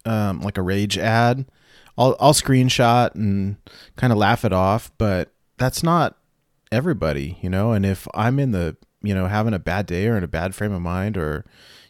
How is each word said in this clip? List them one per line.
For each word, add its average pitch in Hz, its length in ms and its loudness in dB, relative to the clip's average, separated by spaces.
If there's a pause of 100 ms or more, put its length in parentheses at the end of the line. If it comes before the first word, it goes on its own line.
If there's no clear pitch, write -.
um, 104 340 -2
like, 101 160 -6
a 95 60 -4
rage 101 340 -2
ad, 117 500 0 (520)
I'll, 127 220 4
I'll 139 120 6
screenshot 123 840 4
and 98 400 -2 (400)
kinda 123 180 2
laugh 104 300 2
it 101 80 2
off, 92 460 0
but 95 340 0 (240)
that's - 260 -2
not 165 340 0 (540)
everybody, 87 720 -2
you 90 80 -4
know? 101 220 0
And 101 120 2
if 98 300 -2
I'm 120 240 0
in 135 140 0
the, 85 240 -2 (260)
you 101 120 -2
know, 92 120 0
having 107 260 0
a 95 60 -2
bad 87 280 -4
day 90 220 -2
or 113 80 0
in 92 80 -2
a 78 40 -8
bad 90 260 -4
frame 104 180 -4
of 90 80 -4
mind, 92 380 -4
or, 76 260 -4 (460)